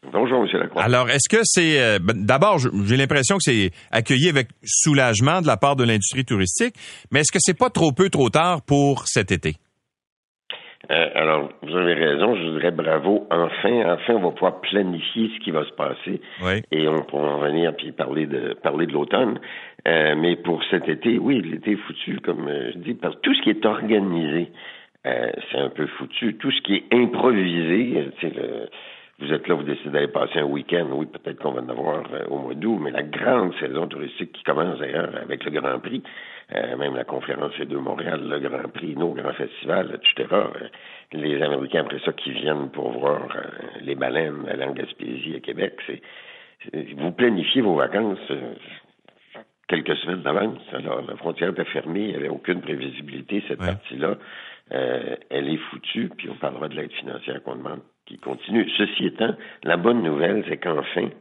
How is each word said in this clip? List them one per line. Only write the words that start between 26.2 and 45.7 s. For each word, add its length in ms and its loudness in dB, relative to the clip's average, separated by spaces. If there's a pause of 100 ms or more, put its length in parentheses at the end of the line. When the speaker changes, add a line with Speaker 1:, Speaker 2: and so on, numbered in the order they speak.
Speaker 1:
Tout 120 -2
ce 120 0
qui 140 0
est 160 -2
improvisé, 1040 4
euh, 200 -2
tu 100 -4
sais, 60 -6
le, 340 -6 (520)
vous 120 -2
êtes 140 -2
là, 80 4
vous 80 -2
décidez 280 -4
d'aller 180 2
passer 300 -2
un 60 2
week-end. 480 -2
Oui, 140 -2
peut-être 340 -12
qu'on 120 -2
va 80 -4
en 80 -10
avoir, 340 -4 (100)
euh, 180 -6
au 80 -4
mois 160 -6
d'août, 280 0
mais 80 -2
la 120 -2
grande 580 0
saison 260 -4
touristique 460 -10
qui 100 -18
commence 360 0
d'ailleurs 320 -4 (120)
avec 220 -8
le 60 -6
Grand 280 -2
Prix, 240 -8 (520)
euh, 220 -4
même 200 -4
la 80 -4
conférence 520 -6
C 80 -6
deux 140 -6
Montréal, 500 -6
le 120 -4
Grand 300 -6
Prix, 260 -8
nos 160 -2
grands 220 -6
festivals, 600 -4
et 140 -2
cetera. 420 0 (100)
Euh, 80 -12 (440)
les 300 -2
Américains 400 0
après 220 -4
ça 80 -2
qui 200 -8
viennent 380 -2
pour 280 -6
voir, 240 0 (140)
euh, 40 -8 (420)
les 120 -4
baleines 540 -2
aller 160 -4
en 80 -4
Gaspésie 640 -8
à 40 -10
Québec, 340 -4 (120)